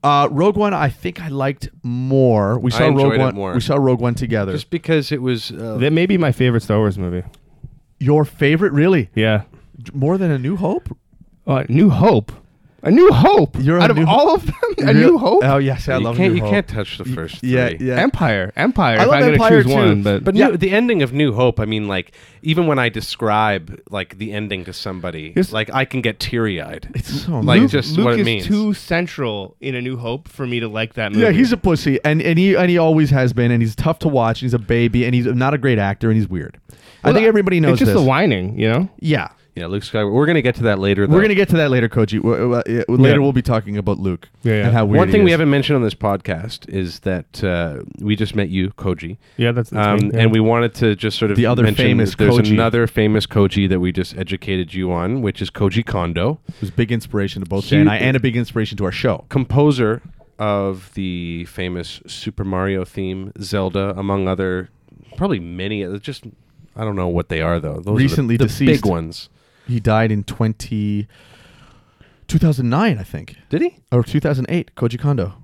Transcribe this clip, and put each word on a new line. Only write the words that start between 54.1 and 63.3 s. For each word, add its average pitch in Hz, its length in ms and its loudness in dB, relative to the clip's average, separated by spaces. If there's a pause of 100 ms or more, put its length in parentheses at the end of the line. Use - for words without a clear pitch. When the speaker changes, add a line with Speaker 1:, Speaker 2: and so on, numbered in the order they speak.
Speaker 2:
educated 92 560 -6
you 90 200 -4
on, 95 280 -2
which 104 220 -4
is 92 80 -6
Koji 104 340 -2
Kondo. 90 540 -4 (100)
Speaker 1:
It - 120 -14
was 101 100 -6
a - 20 -20
big 117 200 -2
inspiration 101 500 -6
to 87 60 -12
both 98 160 -4
Speaker 2:
Huge - 60 -8
Speaker 1:
Jay 147 100 4
and 127 100 6
I, 107 60 0
and 127 200 0
a 123 40 0
big 117 160 -2
inspiration 110 420 -4
to 101 60 -4
our 90 80 -4
show. 104 380 -4
Speaker 2:
Composer 127 680 0 (380)
of 98 560 -4
the 87 520 -8
famous 90 600 -10
Super - 380 -10
Mario 95 400 -2
theme, 95 480 -10 (100)